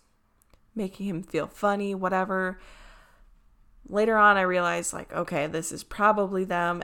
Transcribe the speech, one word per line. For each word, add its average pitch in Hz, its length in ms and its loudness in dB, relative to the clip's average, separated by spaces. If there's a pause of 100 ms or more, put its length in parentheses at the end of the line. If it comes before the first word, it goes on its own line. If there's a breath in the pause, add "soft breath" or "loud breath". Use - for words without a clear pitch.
(760)
making 196 320 -6
him 190 160 -6
feel 156 240 -4
funny, 202 480 -2
whatever. 185 640 -2 (1300 loud breath)
Later 220 300 2
on, 208 220 8
I - 20 4
realized, 175 540 0
like, - 180 -12
okay, 170 340 -2
this 160 240 -6
is 160 140 -10
probably 202 580 0
them 175 420 -2